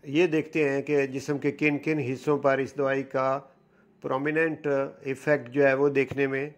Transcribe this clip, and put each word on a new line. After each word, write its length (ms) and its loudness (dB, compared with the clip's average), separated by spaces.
ये 200 2
देखते 420 0
हैं 140 -2
कि 240 2
जिस्म 300 -6
के 140 -2
किन 260 0
किन 220 -2
हिस्सों 380 -2
पर 220 2
इस 180 -4
दवाई 260 0
का 340 -2
प्रोमिनेंट 600 -2
इफ़ेक्ट 420 -2
जो 140 2
है 120 6
वो 140 4
देखने 380 0
में 300 -4